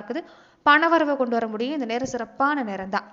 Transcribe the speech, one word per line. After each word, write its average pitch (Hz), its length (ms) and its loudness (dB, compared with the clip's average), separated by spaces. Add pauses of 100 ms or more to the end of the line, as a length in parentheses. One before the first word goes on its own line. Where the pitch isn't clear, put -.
இருக்குது. 247 220 -8 (440)
பணவரவை 302 520 6
கொண்டு 240 180 0
வர 226 160 -2
முடியும். 247 240 -4
இந்த 262 140 -4
நேரம் 247 220 -4
சிறப்பான 269 560 -2
நேரம் 190 260 -6
தான். 196 180 -2